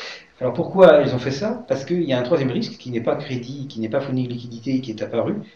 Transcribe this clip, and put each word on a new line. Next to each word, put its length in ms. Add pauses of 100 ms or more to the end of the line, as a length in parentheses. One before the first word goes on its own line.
(400)
Alors, 120
pourquoi 480
elles 140
ont 40
fait 120
ça ? 380
Parce 180
qu'il 160
y 100
a 60
un 40
troisième 280
risque 260
qui 140
n'est 100
pas 160
crédit, 500
qui 140
n'est 80
pas 120
fourni 280
de 60
liquidité, 480
qui 80
est 120
apparu, 340 (200)